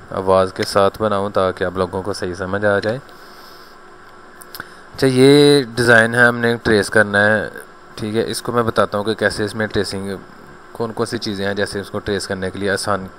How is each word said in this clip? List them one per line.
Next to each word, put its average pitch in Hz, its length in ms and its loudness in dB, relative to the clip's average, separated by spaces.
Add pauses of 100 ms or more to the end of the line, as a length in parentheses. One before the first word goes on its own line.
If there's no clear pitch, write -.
(140)
आवाज़ 95 400 2
के 110 120 -4
साथ 98 360 0
बनाऊँ 101 300 -2
ताकि 95 320 -2
आप 90 140 -6
लोगों 92 240 -4
को 98 120 -6
सही 90 220 -8
समझ 98 300 -6
आ 101 140 2
जाए। 110 220 -4 (1900)
अच्छा, - 140 0
ये 139 580 6 (100)
डिज़ाइन 117 400 4
है, 120 120 6
हमने 120 320 0
ट्रेस 104 320 2
करना 101 340 4
है। 101 240 2 (480)
ठीक 107 180 -6
है, 113 160 -2
इसको - 200 -8
मैं 120 140 0
बताता 107 320 0
हूँ 101 80 -4
कि 107 100 -2
कैसे 107 300 -2
इसमें 110 220 -4
ट्रेसिंग, 98 500 -6 (580)
कौन 113 160 -6
कौन 113 140 -4
सी 117 140 -6
चीज़ें 98 260 -6
हैं 101 100 -4
जैसे 101 260 -4
इसको 98 180 -8
ट्रेस 98 280 -4
करने 95 240 -6
के 98 80 -10
लिए 101 120 -4
आसान 95 480 -4